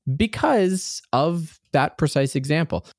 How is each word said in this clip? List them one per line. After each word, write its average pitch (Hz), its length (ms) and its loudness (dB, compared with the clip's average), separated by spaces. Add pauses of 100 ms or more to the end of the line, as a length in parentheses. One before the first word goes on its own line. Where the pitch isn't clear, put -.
(160)
because 208 840 0 (120)
of 160 480 -2 (120)
that 139 240 2
precise 139 380 0
example. 143 520 -2 (120)